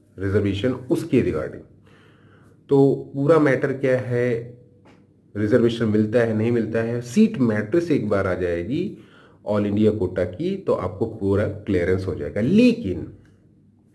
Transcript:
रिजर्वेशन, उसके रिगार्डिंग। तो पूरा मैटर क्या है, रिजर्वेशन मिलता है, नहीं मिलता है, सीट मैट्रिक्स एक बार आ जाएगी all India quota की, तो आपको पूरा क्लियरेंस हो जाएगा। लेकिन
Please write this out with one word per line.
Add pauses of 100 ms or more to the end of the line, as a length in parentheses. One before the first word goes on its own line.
(200)
रिजर्वेशन,
उसके
रिगार्डिंग। (1080)
तो
पूरा
मैटर
क्या
है, (800)
रिजर्वेशन
मिलता
है,
नहीं
मिलता
है,
सीट
मैट्रिक्स
एक
बार
आ
जाएगी (540)
all
India
quota
की,
तो
आपको
पूरा
क्लियरेंस
हो
जाएगा।
लेकिन (800)